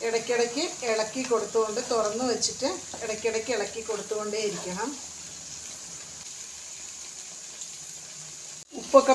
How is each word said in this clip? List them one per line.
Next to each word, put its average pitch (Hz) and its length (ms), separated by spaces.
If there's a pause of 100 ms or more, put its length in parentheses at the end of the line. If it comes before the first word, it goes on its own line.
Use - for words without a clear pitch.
ഇടയ്ക്കിടയ്ക്ക് 233 580 (280)
ഇളക്കി 214 360
കൊടുത്തുകൊണ്ട് 220 520 (100)
തുറന്നു 220 400
വെച്ചിട്ട് - 380 (340)
ഇടയ്ക്കിടയ്ക്ക് 220 540
ഇളക്കി 208 320
കൊടുത്തുകൊണ്ടേയിരിക്കണം. 208 1000 (4000)
ഉപ്പൊക്കെ 262 340